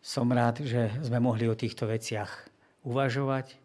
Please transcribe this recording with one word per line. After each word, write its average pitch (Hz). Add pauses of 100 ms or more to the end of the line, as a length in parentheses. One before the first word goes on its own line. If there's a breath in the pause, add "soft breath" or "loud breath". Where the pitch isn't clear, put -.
Som 123
rád, 120
že 117 (120)
sme 120
mohli 117
o 113
týchto 110
veciach 110 (560 soft breath)
uvažovať 135 (100)